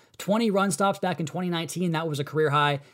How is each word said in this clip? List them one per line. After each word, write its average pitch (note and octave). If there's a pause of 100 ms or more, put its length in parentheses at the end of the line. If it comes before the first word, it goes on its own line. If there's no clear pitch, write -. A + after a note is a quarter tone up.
(180)
Twenty G#3+
run G3
stops G3
back F3+
in D#3+
twenty F3+
nineteen. E3
That D#3+
was D3
a C#3+
career D3
high. D3 (140)